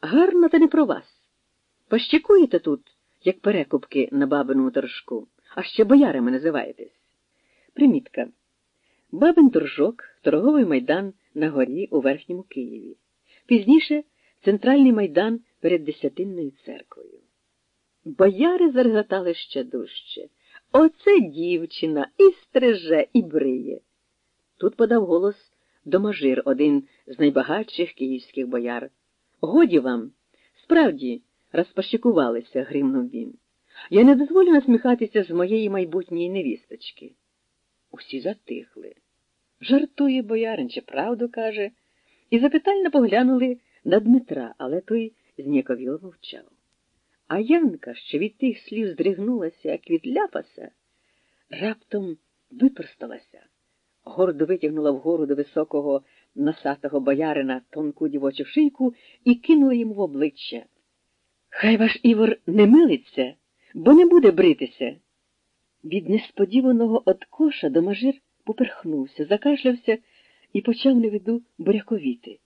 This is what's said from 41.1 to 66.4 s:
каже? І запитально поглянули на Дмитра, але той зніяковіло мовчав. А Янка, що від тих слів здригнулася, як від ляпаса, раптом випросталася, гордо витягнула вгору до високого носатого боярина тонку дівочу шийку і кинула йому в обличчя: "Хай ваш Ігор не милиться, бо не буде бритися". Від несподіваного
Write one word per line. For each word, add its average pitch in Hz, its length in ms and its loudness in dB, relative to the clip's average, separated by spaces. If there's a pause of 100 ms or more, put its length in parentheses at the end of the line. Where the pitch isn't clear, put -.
каже? 220 420 -8 (580)
І 233 100 2
запитально 320 520 0
поглянули 254 680 2 (260)
на 190 160 2
Дмитра, 208 580 0
але 147 240 -6
той 220 320 -6 (240)
зніяковіло 135 680 -4
мовчав. - 420 -20 (840)
А 180 120 -4
Янка, 226 560 0
що - 220 -8
від 208 200 -4
тих 247 220 -4
слів 214 280 -8
здригнулася, 185 840 -6
як - 180 -10
від 165 180 -4
ляпаса, - 640 -8 (800)
раптом 196 680 -10 (340)
випросталася, - 960 -6 (580)
гордо 160 420 -2
витягнула 156 460 -2
вгору 156 340 -4
до 139 100 -2
високого 143 680 -4 (320)
носатого 143 640 -4
боярина 139 680 -4
тонку 156 380 -8
дівочу 139 380 -6
шийку 277 480 -2 (300)
і 240 120 2
кинула 277 380 2
йому 226 200 -4
в 196 60 -12
обличчя: 139 640 -6 (840)
"Хай 220 280 0
ваш 220 260 0
Ігор 226 340 4 (100)
не 202 200 4
милиться, 202 640 4 (400)
бо 226 200 6
не 349 120 10
буде 339 260 8
бритися". 151 640 0 (880)
Від 170 260 -8
несподіваного 226 960 0